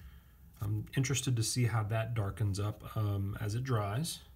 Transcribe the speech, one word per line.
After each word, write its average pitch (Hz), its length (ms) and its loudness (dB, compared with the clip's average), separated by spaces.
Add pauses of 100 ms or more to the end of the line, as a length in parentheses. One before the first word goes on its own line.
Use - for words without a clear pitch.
(600)
I'm 104 240 0 (120)
interested 131 380 2
to 113 80 2
see 120 220 2
how 110 180 2
that 110 300 0
darkens 101 460 0
up, - 380 -4
um, 101 420 0
as 107 140 -2
it 120 100 -2
dries. 117 560 0 (160)